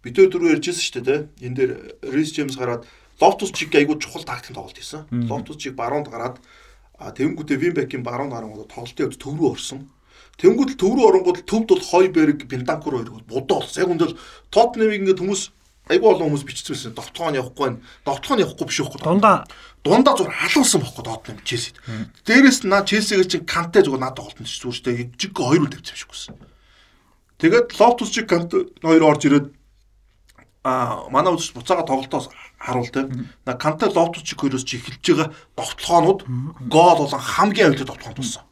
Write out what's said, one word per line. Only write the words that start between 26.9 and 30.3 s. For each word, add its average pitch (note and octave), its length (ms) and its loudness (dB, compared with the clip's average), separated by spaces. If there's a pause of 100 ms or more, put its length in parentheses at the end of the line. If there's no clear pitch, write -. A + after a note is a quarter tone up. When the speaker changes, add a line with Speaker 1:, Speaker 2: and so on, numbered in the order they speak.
Speaker 1:
Тэгээд A#4+ 260 4 (140)
Loftus-Cheek, A#3+ 480 2
Канте E3+ 280 0 (280)
хоёр D#3+ 240 6
орж D3 160 2
ирээд, C#3+ 220 4 (1200)